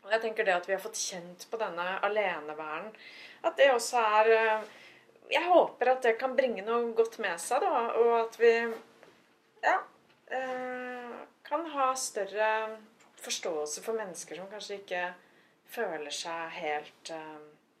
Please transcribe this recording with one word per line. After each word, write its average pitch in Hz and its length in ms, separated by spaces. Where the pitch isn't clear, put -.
Og 196 80
jeg 226 100
tenker 220 220
det 190 100
at 175 140
vi 196 80
har 185 80
fått 220 160
kjent 180 500
på 233 80
denne 185 460
aleneværen, 165 880
at 339 120
det 269 160
også 240 260
er, 220 160
eh, 220 260
jeg 330 160
håper 254 440
at 254 100
det 226 180
kan 254 160
bringe 233 300
noe 233 280
godt 226 260
med 185 200
seg, - 220
da, 269 340
og 233 320
at 226 120
vi, 233 120
ja, 370 140
eh, 254 840
kan 320 260
ha 269 260
større 214 540
forståelse 165 600
for 226 100
mennesker 196 420
som 185 160
kanskje 202 300
ikke 180 320
føler 156 380
seg 165 380
helt, 156 600
eh, 156 340